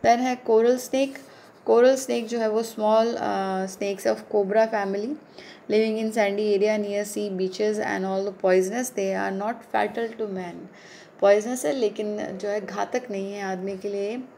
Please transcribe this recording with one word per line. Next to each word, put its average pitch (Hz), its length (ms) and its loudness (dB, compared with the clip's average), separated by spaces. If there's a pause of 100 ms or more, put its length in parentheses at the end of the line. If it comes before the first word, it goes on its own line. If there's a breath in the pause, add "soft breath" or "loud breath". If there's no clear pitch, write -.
Then 240 140 6
है 254 160 0
कोरल 240 420 4
स्नेक। 269 400 -2 (480 loud breath)
कोरल 240 300 6
स्नेक 240 320 -4
जो 233 120 -4
है 220 100 0
वो 220 140 0
small, 220 520 2
अ, 190 500 -2
snakes 196 380 -6
of 220 140 2 (180)
cobra 208 320 4
family 208 480 -4 (560 loud breath)
living 220 320 2
in 220 80 -2
sandy 208 460 2
area 208 280 2
near 202 320 -4
sea 208 200 -4
beaches 208 440 -2
and 190 240 -2
although 190 400 -4
poisonous 190 500 2
they 190 240 -2
are 196 220 -4
not 220 140 -4 (200)
fatal 220 420 -2
to 220 100 -4
man। 180 280 -8 (640 loud breath)
Poisonous 214 460 4
है 294 80 0
लेकिन 214 640 -4
जो 202 120 -6
है 208 160 -4
घातक 202 360 -4 (100)
नहीं 196 220 -6
है 202 100 -8
आदमी 190 340 -6
के 202 120 -8
लिए। 208 340 -6 (140)